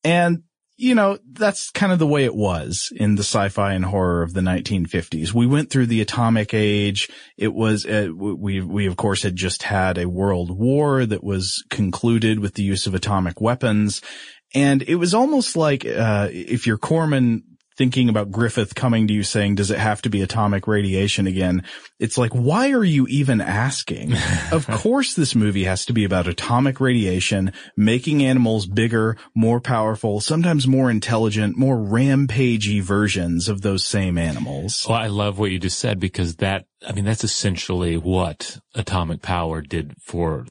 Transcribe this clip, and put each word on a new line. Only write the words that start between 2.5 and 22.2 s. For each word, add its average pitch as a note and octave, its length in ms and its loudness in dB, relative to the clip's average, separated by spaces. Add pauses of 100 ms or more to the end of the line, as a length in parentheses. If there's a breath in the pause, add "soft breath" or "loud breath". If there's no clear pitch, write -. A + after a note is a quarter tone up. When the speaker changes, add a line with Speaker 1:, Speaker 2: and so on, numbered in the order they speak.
Speaker 1:
in G#2 180 2
the G2+ 100 2
sci-fi G2 500 0
and F#2 120 0
horror F2+ 380 0
of E2 100 -6
the F#2 80 -2
nineteen F#2 460 0
fifties. F2 440 -4
We A#2 140 2
went C#3+ 240 2
through C3 160 2
the A2+ 160 0
atomic A2+ 540 0
age. G#2 520 0 (300 loud breath)
It G#2+ 160 -2
was, A2 320 0
uh, G#2 220 0
w-, F#2 280 -6
we, G2 260 -4
we G2 260 -2
of F2+ 100 -4
course G2 240 -2
had F#2+ 140 -2
just F2+ 260 -4
had F#2 380 0
a F2+ 100 -2
world F2+ 400 -2
war C3 560 2
that G#2+ 180 -4
was F#2 460 -4
concluded A2 720 0
with G2+ 160 -4
the G#2 80 -2
use G2 240 -2
of F#2+ 80 -4
atomic F#2 440 -2
weapons. G#2+ 600 0 (540 loud breath)
And C#3 260 4
it E3 140 0
was F3 180 0
almost C4 420 2
like, D3+ 300 2
uh, G#2 460 0
if G2+ 340 -4
you're G#2+ 140 2
Corman C#3 640 2 (340)
thinking B2+ 320 2
about G#2 220 0
Griffith A2 440 0
coming A2+ 320 2
to G#2 60 2
you G#2 100 0
saying, G2+ 320 0
"Does G2+ 160 0
it - 80 0
have G#2+ 220 0
to A#2+ 80 -2
be G#2 120 0
atomic G2+ 460 0
radiation G2 580 0
again?" F#2 380 0 (360 loud breath)
It's A2+ 180 -2
like, A#2+ 160 0